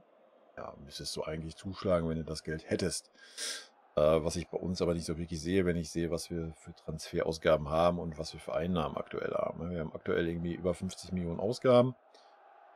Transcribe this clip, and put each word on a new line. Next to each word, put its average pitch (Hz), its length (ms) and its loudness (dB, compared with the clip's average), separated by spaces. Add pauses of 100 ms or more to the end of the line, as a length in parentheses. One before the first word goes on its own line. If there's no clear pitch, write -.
(580)
ja, 58 160 -12 (100)
müsstest 71 320 -10
du - 80 -4
eigentlich 80 320 -6
zuschlagen, 90 540 0
wenn 80 80 0
du 80 60 -2
das 76 200 -6
Geld - 260 -6
hättest. 98 420 -2 (840)
Äh, 76 280 6
was 85 140 -2
ich 82 100 -4
bei - 100 -4
uns 90 240 -2
aber 87 120 4
nicht 82 120 -4
so 82 120 -4
wirklich 82 240 -6
sehe, 90 240 2
wenn 87 100 4
ich 85 160 -4
sehe, 85 200 0
was 85 200 -4
wir 82 240 -4
für - 180 -18
Transferausgaben 80 960 0
haben 85 300 4
und 82 180 -6
was 80 160 -8
wir 78 60 -14
für - 140 -8
Einnahmen 82 420 0
aktuell - 380 -6
haben, - 300 -2
ne? 87 80 -4
Wir 87 100 -4
haben 80 120 -6
aktuell 90 360 0
irgendwie 85 240 -2
über 87 200 0
fünfzig 92 380 -8
Millionen 85 300 -2
Ausgaben. 123 520 6 (840)